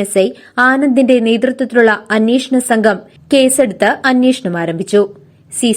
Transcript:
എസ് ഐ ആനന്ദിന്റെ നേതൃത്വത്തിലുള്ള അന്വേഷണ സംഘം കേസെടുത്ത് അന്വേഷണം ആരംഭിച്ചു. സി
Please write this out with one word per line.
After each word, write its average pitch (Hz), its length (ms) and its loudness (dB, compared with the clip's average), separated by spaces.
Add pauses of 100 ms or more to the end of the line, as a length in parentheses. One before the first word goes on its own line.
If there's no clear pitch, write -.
എസ് 202 200 -4
ഐ - 20 0 (400)
ആനന്ദിന്റെ 262 500 2 (100)
നേതൃത്വത്തിലുള്ള 233 680 0 (220)
അന്വേഷണ 254 420 0 (100)
സംഘം 214 300 0 (340)
കേസെടുത്ത് 262 580 2 (200)
അന്വേഷണം 254 500 0
ആരംഭിച്ചു. 185 420 0 (540)
സി 233 200 0